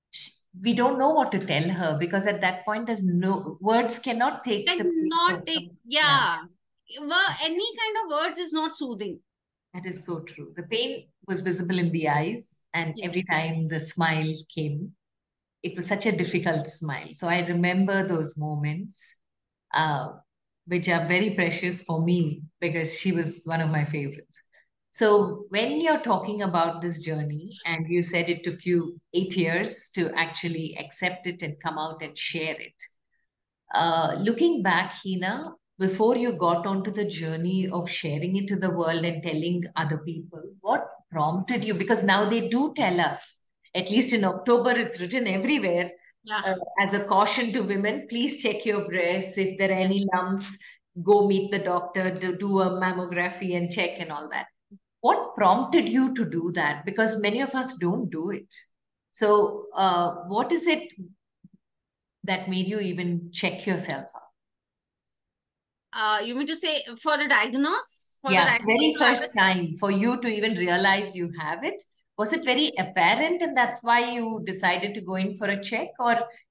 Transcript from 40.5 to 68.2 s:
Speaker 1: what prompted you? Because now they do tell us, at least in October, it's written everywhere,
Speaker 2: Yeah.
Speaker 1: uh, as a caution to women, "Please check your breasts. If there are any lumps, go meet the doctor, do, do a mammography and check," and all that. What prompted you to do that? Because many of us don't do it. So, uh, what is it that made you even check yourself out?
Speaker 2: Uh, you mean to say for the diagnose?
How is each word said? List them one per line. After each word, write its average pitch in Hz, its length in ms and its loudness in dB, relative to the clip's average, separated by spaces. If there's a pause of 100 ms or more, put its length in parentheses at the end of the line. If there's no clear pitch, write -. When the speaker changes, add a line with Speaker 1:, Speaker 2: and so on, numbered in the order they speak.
Speaker 1:
what 226 260 0 (240)
prompted 170 520 0
you? 214 120 0
Because 196 280 2
now 196 240 4
they 214 220 0
do 262 260 0
tell 185 240 2
us, - 420 -2 (340)
at 185 160 -2
least 247 220 2
in 214 100 4
October, 240 480 4
it's 226 280 -2
written 208 280 -2
everywhere, 190 640 0 (320)
Speaker 2:
Yeah. 214 200 -4
Speaker 1:
uh, 190 120 0 (240)
as 196 160 4
a 202 100 0
caution 208 480 2
to 240 80 0
women, 202 480 -2
"Please 240 320 -2
check 208 240 -2
your 202 220 0
breasts. 180 500 -2
If 190 220 -2
there 196 100 4
are 190 180 2
any 196 240 2
lumps, 190 460 -2 (460)
go 202 240 8
meet 196 240 2
the 196 80 0
doctor, 180 500 0
do, 180 260 -2
do 196 260 2
a 185 100 4 (100)
mammography 180 760 -2
and 175 160 0
check," 175 280 -2
and 160 120 -8
all 151 180 -10
that. - 180 -6 (540)
What - 340 2
prompted 226 520 4
you 254 280 2
to 226 100 0
do 170 280 -2
that? 147 320 -2
Because 220 360 0
many 214 200 2
of 269 140 -4
us 254 200 -2
don't 180 340 0
do 165 220 -6
it. - 220 -10 (580)
So, 208 640 4
uh, 180 400 4 (120)
what 220 240 0
is 339 140 0
it 320 240 0 (1300)
that 190 260 -4
made 185 180 0
you 214 120 -2
even 175 520 -4
check - 360 -4
yourself 165 380 -2 (100)
out? - 60 -18 (1700)
Speaker 2:
Uh, 214 320 2
you 233 100 -4
mean 277 120 -2
to 320 80 -2
say 330 280 -2 (160)
for 302 180 2
the 294 100 0
diagnose? 277 920 2